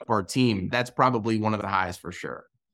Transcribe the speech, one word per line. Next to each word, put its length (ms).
up 80
our 120
team. 480
That's 200
probably 480
one 160
of 80
the 60
highest 320
for 120
sure. 320